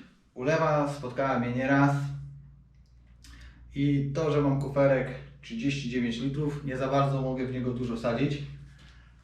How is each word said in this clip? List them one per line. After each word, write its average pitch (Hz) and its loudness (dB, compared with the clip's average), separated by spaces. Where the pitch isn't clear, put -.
Ulewa 151 2
spotkała 127 -2
mnie 120 0
nieraz. 139 4
I 143 0
to, 156 0
że 147 4
mam 139 2
kuferek 135 4
trzydzieści 123 -4
dziewięć 120 -2
litrów, 143 -4
nie 131 -4
za 135 -2
bardzo 139 2
mogę 127 -2
w 123 -6
niego 123 -2
dużo 117 -4
sadzić. 123 0